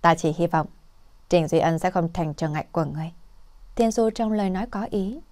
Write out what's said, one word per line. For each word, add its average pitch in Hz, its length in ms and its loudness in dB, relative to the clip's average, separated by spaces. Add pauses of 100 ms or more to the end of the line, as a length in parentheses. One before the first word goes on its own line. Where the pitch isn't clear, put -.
"Ta 165 140 6
chỉ 160 220 0
hy 170 100 2
vọng 160 200 0 (600)
Trình 170 180 4
Duy 165 120 2
Ân 165 200 2
sẽ 185 120 0
không 170 220 0
thành 156 200 -2
trở 156 160 -2
ngại 151 220 -4
của 160 140 -2
ngươi." 160 260 -8 (640)
Thiên 226 160 4
Su 226 180 2
trong 220 220 -2
lời 208 180 0
nói 185 220 -4
có 208 180 -6
ý. 208 300 -4 (120)